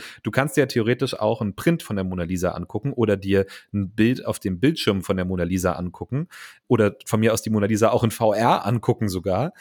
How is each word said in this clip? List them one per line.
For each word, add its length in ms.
du 80
kannst 260
dir 60
ja 40
theoretisch 520
auch 220
einen 140
Print 280
von 140
der 80
Mona 200
Lisa 260
angucken 420
oder 240
dir 300
ein 180
Bild 360
auf 120
dem 200
Bildschirm 440
von 140
der 80
Mona 200
Lisa 300
angucken 520
oder 300
von 140
mir 120
aus 100
die 80
Mona 160
Lisa 240
auch 140
in 60
V 240
R 320
angucken 420
sogar. 520